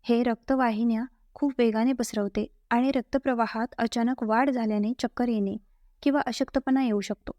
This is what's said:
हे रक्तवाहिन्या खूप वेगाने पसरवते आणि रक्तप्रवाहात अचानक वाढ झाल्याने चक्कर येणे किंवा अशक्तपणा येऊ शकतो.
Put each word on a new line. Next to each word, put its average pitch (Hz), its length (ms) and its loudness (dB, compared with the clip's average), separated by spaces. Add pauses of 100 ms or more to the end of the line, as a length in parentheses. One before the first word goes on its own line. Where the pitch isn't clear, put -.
हे 233 200 2
रक्तवाहिन्या 233 800 0 (300)
खूप 285 240 0
वेगाने 233 340 2
पसरवते 214 540 -2 (240)
आणि 247 200 2
रक्तप्रवाहात 247 760 -2 (120)
अचानक 233 440 0
वाढ 233 280 2
झाल्याने 220 480 0
चक्कर 247 300 -2
येणे 208 280 0 (460)
किंवा 285 240 2
अशक्तपणा 262 560 0
येऊ 214 180 2
शकतो. - 380 -8